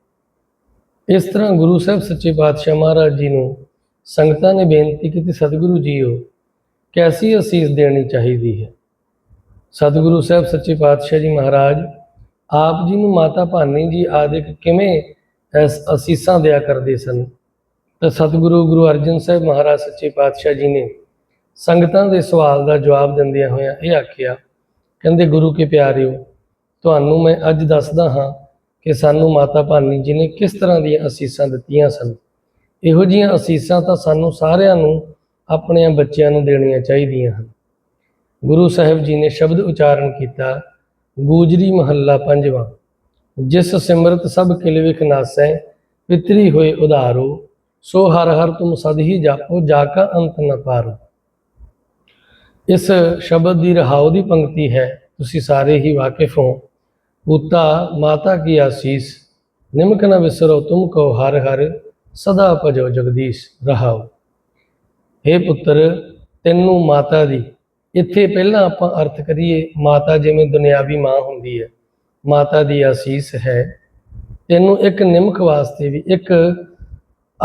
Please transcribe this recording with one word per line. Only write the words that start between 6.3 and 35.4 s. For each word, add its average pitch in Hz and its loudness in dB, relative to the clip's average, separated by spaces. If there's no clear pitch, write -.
ਕੈਸੀ 202 2
ਅਸੀਸ 165 0
ਦੇਣੀ 139 2
ਚਾਹੀਦੀ 117 -2
ਹੈ?" - -14
ਸਤਿਗੁਰੂ 160 2
ਸਾਹਿਬ 170 0
ਸੱਚੇ 170 -4
ਪਾਤਸ਼ਾਹ 147 0
ਜੀ 156 -2
ਮਹਾਰਾਜ 139 2
ਆਪ 160 0
ਜੀ 196 -2
ਨੂੰ 202 0
ਮਾਤਾ 165 0
ਭਾਨੀ 160 -2
ਜੀ 175 -2
ਆਦਿਕ 151 -2
ਕਿਵੇਂ 170 0
ਐਸ-, 147 0
ਅਸੀਸਾਂ 170 0
ਦਿਆ 151 2
ਕਰਦੇ 135 -4
ਸਨ? 123 -6
ਤਾਂ 165 0
ਸਤਿਗੁਰੂ 165 2
ਗੁਰੂ 165 4
ਅਰਜਨ 156 0
ਸਾਹਿਬ 170 0
ਮਹਾਰਾਜ 147 0
ਸੱਚੇ 147 -10
ਪਾਤਸ਼ਾਹ 139 -2
ਜੀ 139 -2
ਨੇ 120 -2
ਸੰਗਤਾਂ 175 2
ਦੇ 185 2
ਸਵਾਲ 143 0
ਦਾ 151 2
ਜਵਾਬ 143 2
ਦਿੰਦਿਆਂ 139 0
ਹੋਇਆਂ 135 -4
ਇਹ 170 0
ਆਖਿਆ, 127 -6
ਕਹਿੰਦੇ, 170 2
"ਗੁਰੂ 156 2
ਕੇ 160 -2
ਪਿਆਰਿਓ, 135 0
ਤੁਹਾਨੂੰ 156 2
ਮੈਂ 160 2
ਅੱਜ 160 0
ਦੱਸਦਾ 156 0
ਹਾਂ 139 -6
ਕਿ 160 -2
ਸਾਨੂੰ 156 2
ਮਾਤਾ 147 2
ਭਾਨੀ 139 0
ਜੀ 143 -4
ਨੇ 160 0
ਕਿਸ 190 -4
ਤਰ੍ਹਾਂ 180 2
ਦੀਆਂ 151 -2
ਅਸੀਸਾਂ 139 -6
ਦਿੱਤੀਆਂ 139 0
ਸਨ। 117 -8
ਇਹੋ 165 4
ਜਿਹੀਆਂ 196 2
ਅਸੀਸਾਂ 170 0
ਤਾਂ 180 0
ਸਾਨੂੰ 160 -2
ਸਾਰਿਆਂ 180 2
ਨੂੰ 156 -2